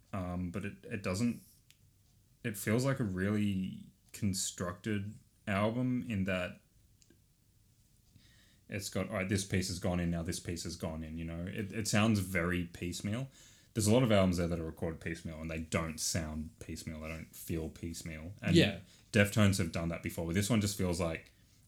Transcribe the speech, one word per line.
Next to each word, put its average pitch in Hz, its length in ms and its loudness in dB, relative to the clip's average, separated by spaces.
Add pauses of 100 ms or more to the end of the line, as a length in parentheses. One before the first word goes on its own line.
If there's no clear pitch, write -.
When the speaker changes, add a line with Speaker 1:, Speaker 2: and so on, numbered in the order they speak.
(140)
Speaker 1:
um, 90 380 -4
but 92 140 -4
it, 98 80 -8 (100)
it - 200 -8
doesn't, 107 360 0 (1040)
it 110 140 -6
feels 117 280 2
like 135 140 2
a 127 40 0
really 98 760 0 (340)
constructed 101 1000 -2 (340)
album 120 600 0
in 98 160 0
that 92 340 -2 (2000)
it's - 200 -6
got, 95 200 -2
"All 107 60 -6
right, 95 140 0
this 98 160 2
piece 95 240 0
has 90 100 -6
gone 90 200 0
in, 85 120 2
now 82 120 0
this 87 160 -4
piece 85 240 -6
has 82 120 -8
gone 80 280 -6
in," 80 140 -8
you 82 80 -6
know? 82 220 -6
It, 101 240 -6
it 110 160 -4
sounds 107 320 6
very 87 440 0 (100)
piecemeal. 101 540 -4 (460)
There's 104 140 2
a 107 60 8
lot 131 100 8
of 113 80 6
albums 95 260 8
there 87 100 2
that 82 120 -2
are 80 60 -4
recorded 80 340 -6
piecemeal, 80 400 -8
and 80 100 -6
they 80 100 -4
don't 82 400 -2
sound 78 500 -2 (100)
piecemeal. 80 420 -8
They 78 80 -8
don't 80 240 -10
feel 78 360 -4
piecemeal. 82 600 -8 (100)
And 107 140 4
Speaker 2:
Yeah. 107 220 6 (360)
Speaker 1:
Deftones 101 460 6
have 85 120 0
done 85 180 -2
that 82 140 -4
before, 87 220 -4
but 85 100 0
this 101 140 4
one 113 100 4
just 101 180 0
feels 90 220 0
like, 82 320 -2 (360)